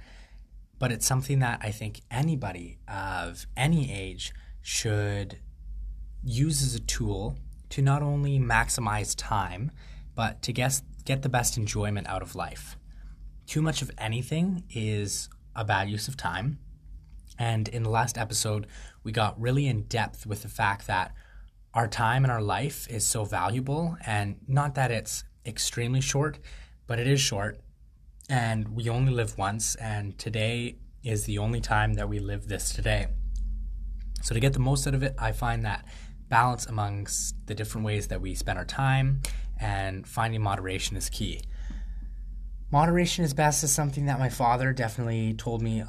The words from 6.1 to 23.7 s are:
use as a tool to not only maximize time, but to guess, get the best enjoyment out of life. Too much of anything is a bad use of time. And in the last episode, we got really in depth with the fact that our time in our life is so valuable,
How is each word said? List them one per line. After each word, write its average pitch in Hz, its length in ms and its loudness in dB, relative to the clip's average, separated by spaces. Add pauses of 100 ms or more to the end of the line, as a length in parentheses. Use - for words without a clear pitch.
use 139 380 2
as 120 120 2
a 113 60 -4
tool 107 560 -2 (340)
to 139 120 0
not 139 180 6
only 143 380 2
maximize 113 760 2
time, 98 560 -2 (440)
but - 260 -2
to 120 140 -4
guess, 127 280 2 (220)
get 135 160 0
the 135 80 0
best 120 300 2
enjoyment 104 500 0
out 95 140 -2
of - 120 -10
life. - 440 -8 (680)
Too - 140 -2
much 156 220 0
of 127 160 -6
anything 156 720 0
is 107 580 -2 (260)
a 113 120 -2
bad 101 240 4
use 107 180 -2
of - 80 -6
time. 98 440 -2 (760)
And 117 300 2
in 120 140 -2
the 110 80 0
last 113 260 2
episode, 107 520 -2 (340)
we 110 100 -6
got 107 260 2
really 131 280 2
in 110 160 2
depth - 420 -2
with 104 160 -4
the - 80 -10
fact 104 380 0
that 92 260 0 (640)
our 117 120 4
time 117 380 4
in 131 60 6
our 117 100 2
life 104 480 0
is 113 180 -2
so 110 180 2
valuable, 131 840 0